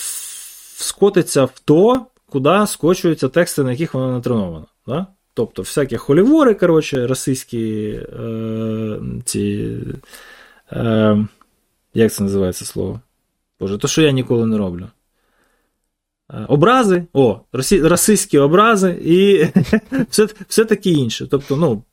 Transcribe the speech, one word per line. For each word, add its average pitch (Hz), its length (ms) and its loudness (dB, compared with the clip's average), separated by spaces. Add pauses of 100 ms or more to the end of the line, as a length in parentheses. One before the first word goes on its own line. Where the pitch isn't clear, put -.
(760)
вскотиться 180 680 0
в - 200 -4
то, 226 420 4 (220)
куди 165 380 0
скочуються 165 640 0
тексти, 165 340 0
на 127 80 -2
яких 147 240 -6
вона 131 180 -4
натренована. 110 540 -4 (200)
Да? 160 200 -6 (280)
Тобто - 280 -6
всякі 131 340 -4
холівори, 226 580 2
коротше, 156 520 0
російські, 113 840 -4 (340)
е, 110 800 -6 (240)
ці, 104 520 -4 (960)
е, 110 540 2 (680)
як 113 180 2
це - 100 -6
називається 98 420 -2
слово? 98 360 -8 (600)
Боже, 98 180 -4
то, 147 100 -2
що 160 140 0
я 151 80 4
ніколи 123 360 0
не 110 120 0
роблю. 92 280 -6 (1400)
Е, 113 180 -12
образи, 185 640 4
о, 123 280 2 (120)
росі-, 131 360 0
російські 175 500 2
образи 185 640 4
і 180 420 4 (320)
<laughs> 262 320 -4
все, 208 180 2 (200)
все 220 160 2
таке 208 260 0
інше. 131 400 -2
Тобто, 139 260 -2
ну, 135 260 0 (100)